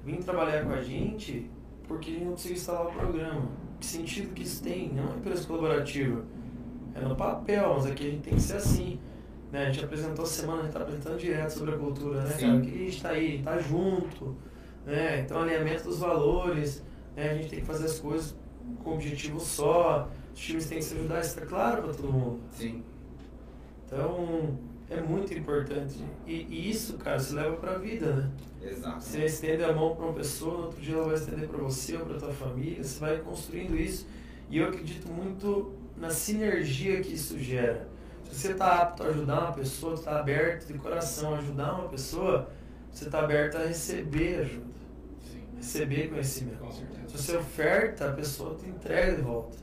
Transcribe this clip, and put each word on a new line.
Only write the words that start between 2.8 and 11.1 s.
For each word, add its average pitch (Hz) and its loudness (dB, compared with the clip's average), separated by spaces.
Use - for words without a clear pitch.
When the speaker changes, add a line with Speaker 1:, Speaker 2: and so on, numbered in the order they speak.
Speaker 1:
o 170 -4
programa. 156 0
Que - -6
sentido - -4
que 131 -8
isso - -6
tem? 175 -2
Não 139 2
é - 0
uma 135 -2
empresa 175 -2
colaborativa. 143 2
É 131 -6
no 131 0
papel, 202 4
mas 135 4
aqui 143 -2
a - 0
gente 147 -2
tem - 2
que - 10
ser 196 2
assim. - 4
Né? 139 2
A 135 4
gente 147 2
apresentou 156 -2
a 160 0
semana, 160 0
a 151 0
gente 147 -2
tá - -2
apresentando 147 -2